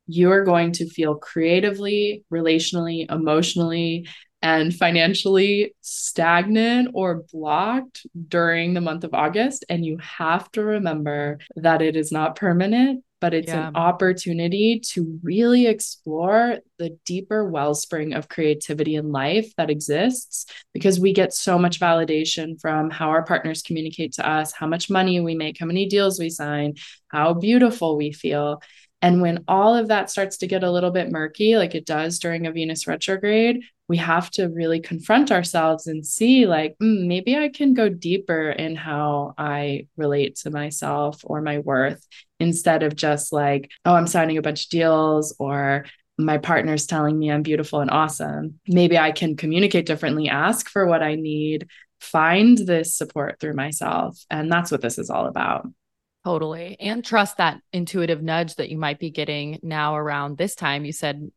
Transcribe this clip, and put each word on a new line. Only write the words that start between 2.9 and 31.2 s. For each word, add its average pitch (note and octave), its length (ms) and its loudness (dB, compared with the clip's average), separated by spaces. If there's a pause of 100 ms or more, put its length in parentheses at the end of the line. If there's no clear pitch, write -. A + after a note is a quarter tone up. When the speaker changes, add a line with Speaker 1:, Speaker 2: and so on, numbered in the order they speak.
Speaker 1:
emotionally, E3 1000 0 (340)
and D#3+ 320 2
financially F#3+ 1080 2
stagnant G#3+ 1120 2
or F3 360 -2
blocked F#3 760 -4 (200)
during E3+ 460 0
the F3 80 0
month E3+ 240 -4
of D#3+ 80 -8
August. G#3 560 -2
And E3+ 160 -2
you D#3+ 140 -4
have E3+ 540 -4
to G#3+ 120 -2
remember D3+ 760 -2 (160)
that D#3+ 260 2
it D#3 120 2
is D#3 160 -2
not D#3 260 -2
permanent, G#3+ 680 2 (160)
but E3+ 140 0
it's D#3+ 180 -2
an D#3 60 -2
Speaker 2:
Yeah. D#3 160 -6
Speaker 1:
opportunity F3+ 1040 0 (120)
to E3 300 -4
really A#3 440 4
explore G#3+ 920 0 (180)
the E3 260 -8
deeper F#3+ 460 -4
wellspring D3+ 640 -4
of D3 160 -6
creativity D3+ 640 -2
in D3+ 180 -4
life E3 460 -2
that D#3+ 100 0
exists, D#3 800 -2 (260)
because G3 260 2
we F#3+ 140 4
get F#3 220 2
so F3+ 240 2
much F3 200 2
validation D#3+ 800 0
from D#3 300 -2
how D#3+ 220 -2
our D#3+ 120 4
partners D#3+ 380 -2
communicate D#3+ 540 -6
to - 120 -4
us, D#3 260 0
how - 140 -8
much E3 220 -4
money F#3 320 2
we E3 140 -2
make, D#3+ 260 -6
how E3 60 -6
many F3+ 180 0
deals G3 340 2
we E3 120 -4
sign, D3 460 -4 (320)
how D#3 260 2
beautiful G#3 640 2
we D3+ 120 -2
feel." D3 520 -4 (400)
And F3+ 200 4
when E3+ 260 0
all G3+ 260 6
of A3+ 140 0
that G#3 220 0
starts G3 280 -4
to F#3+ 80 -6
get F#3 160 -2
a F3+ 80 0
little F3+ 200 2
bit F3 200 -2
murky, E3 460 2